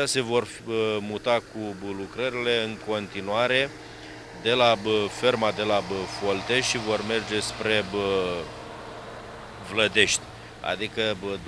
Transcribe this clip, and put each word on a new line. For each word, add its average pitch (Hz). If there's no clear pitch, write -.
se 135
vor, 117
bă, 110
muta 107
cu, 107
bă, 98
lucrările 120
în 110
continuare 107
de 113
la, 120
bă, 107
ferma 117
de 98
la, 104
bă, 98
Folte 101
și 123
vor 107
merge 107
spre, 107
bă, 95
Vlădești. 104
Adică, 104
bă, 98